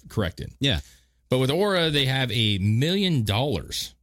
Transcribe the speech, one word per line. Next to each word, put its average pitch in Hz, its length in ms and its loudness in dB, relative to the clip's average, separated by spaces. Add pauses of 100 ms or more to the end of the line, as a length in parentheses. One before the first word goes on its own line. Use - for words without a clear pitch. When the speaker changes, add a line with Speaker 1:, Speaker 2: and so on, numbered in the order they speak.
Speaker 1:
corrected. 82 500 -6
Speaker 2:
Yeah. 131 200 0 (500)
Speaker 1:
But 127 100 2
with 131 120 0
Aura, 180 380 0
they 143 160 2
have 131 260 0
a 107 280 2
million 143 640 2
dollars 104 800 -2